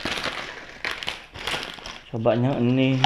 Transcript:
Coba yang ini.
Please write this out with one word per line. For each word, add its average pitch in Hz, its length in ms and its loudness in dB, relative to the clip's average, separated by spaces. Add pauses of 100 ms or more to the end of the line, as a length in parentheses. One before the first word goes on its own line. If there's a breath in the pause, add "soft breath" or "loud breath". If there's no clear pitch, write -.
(2000)
Coba 117 240 4
yang 123 240 4
ini. 131 480 4